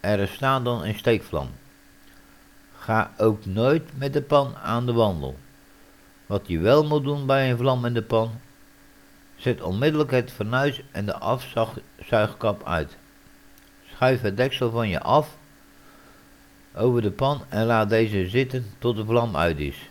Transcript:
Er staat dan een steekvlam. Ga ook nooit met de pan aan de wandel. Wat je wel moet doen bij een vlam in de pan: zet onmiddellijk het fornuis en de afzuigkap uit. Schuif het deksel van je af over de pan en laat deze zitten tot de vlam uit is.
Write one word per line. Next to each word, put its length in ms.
Er 280
staat 360
dan 180
een 160
steekvlam. 500
Ga 400
ook 280
nooit 360
met 140
de 100
pan 340
aan 300
de 60
wandel. 460
Wat 200
je 120
wel 280
moet 180
doen 220
bij 240
een 60
vlam 280
in 100
de 80
pan: 280
zet 260
onmiddellijk 480
het 200
fornuis 600
en 160
de 80
afzuigkap 1500
uit. 300
Schuif 260
het 160
deksel 340
van 180
je 120
af 360
over 280
de 80
pan 380
en 180
laat 220
deze 400
zitten 380
tot 180
de 80
vlam 320
uit 220
is. 320